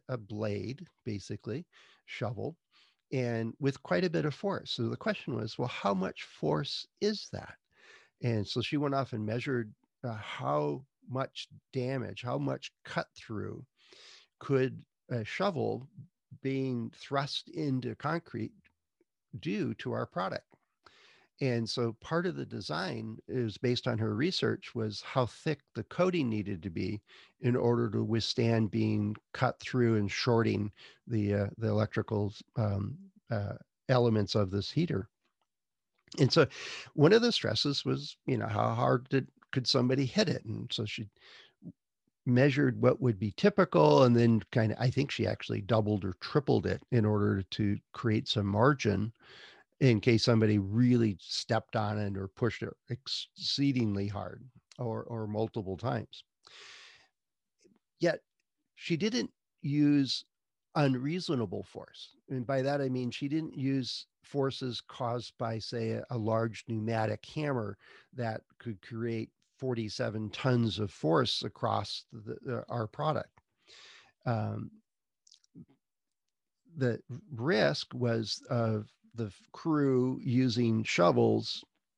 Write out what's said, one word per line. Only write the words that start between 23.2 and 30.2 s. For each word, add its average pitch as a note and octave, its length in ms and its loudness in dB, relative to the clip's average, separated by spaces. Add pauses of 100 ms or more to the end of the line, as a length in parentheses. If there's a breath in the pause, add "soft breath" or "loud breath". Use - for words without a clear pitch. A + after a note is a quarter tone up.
is A#2 320 -4
based B2 300 0
on A2+ 100 0
her G#2+ 160 0
research A#2 600 -2
was A2 260 -4
how B2+ 240 0
thick - 320 -6 (160)
the A#2+ 100 -4
coating F3 440 0
needed G2+ 340 -4
to G2 80 -6
be G2 320 -4 (380 loud breath)
in B2 160 2
order A#2 340 2
to A2 140 0
withstand A2+ 680 2
being G#2+ 460 0 (160)
cut - 260 0
through A#2 380 2
and G2+ 120 2
shorting A2 600 2 (380 loud breath)